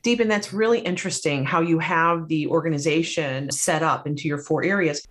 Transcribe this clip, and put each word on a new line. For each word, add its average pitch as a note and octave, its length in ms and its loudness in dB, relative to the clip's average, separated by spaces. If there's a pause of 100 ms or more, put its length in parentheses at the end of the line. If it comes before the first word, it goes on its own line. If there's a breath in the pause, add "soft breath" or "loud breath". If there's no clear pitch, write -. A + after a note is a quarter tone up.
Deepan, A#3 260 2
that's G#3 240 -2
really A3 260 2
interesting F3 640 -2
how E3+ 160 0
you E3 200 2
have E3 480 2
the D#3 180 0
organization D3+ 1040 0
set D#3 320 0
up D3+ 240 0
into D3 220 -4
your D3 100 -2
four D3 260 -2
areas. F3 460 0